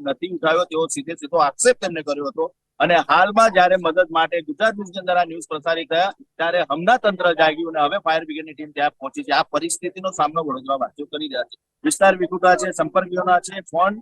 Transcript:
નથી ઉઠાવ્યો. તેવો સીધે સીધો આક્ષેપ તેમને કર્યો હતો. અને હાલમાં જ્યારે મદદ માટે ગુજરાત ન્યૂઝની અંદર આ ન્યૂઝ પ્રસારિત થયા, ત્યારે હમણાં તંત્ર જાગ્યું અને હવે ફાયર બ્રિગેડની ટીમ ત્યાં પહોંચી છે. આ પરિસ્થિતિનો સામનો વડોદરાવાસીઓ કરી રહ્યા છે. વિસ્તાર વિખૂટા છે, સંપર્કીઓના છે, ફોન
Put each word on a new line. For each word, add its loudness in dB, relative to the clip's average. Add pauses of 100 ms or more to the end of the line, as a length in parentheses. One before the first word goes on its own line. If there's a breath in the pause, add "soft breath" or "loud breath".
નથી -6
ઉઠાવ્યો. 0
તેવો -4
સીધે -8
સીધો -4
આક્ષેપ 2
તેમને -6
કર્યો -4
હતો. -4 (360)
અને 4 (120)
હાલમાં 4
જ્યારે 4
મદદ 2
માટે 0
ગુજરાત -2
ન્યૂઝની -10
અંદર 0
આ 4
ન્યૂઝ -12
પ્રસારિત -4
થયા, 0 (240)
ત્યારે 0 (100)
હમણાં 2
તંત્ર 2
જાગ્યું 0
અને 2
હવે -2
ફાયર 0
બ્રિગેડની -12
ટીમ -16
ત્યાં 0
પહોંચી -12
છે. -4
આ 4
પરિસ્થિતિનો -6
સામનો -2
વડોદરાવાસીઓ -6
કરી -10
રહ્યા -6
છે. -14 (280)
વિસ્તાર 4
વિખૂટા 2
છે, -4
સંપર્કીઓના 0
છે, -12
ફોન 0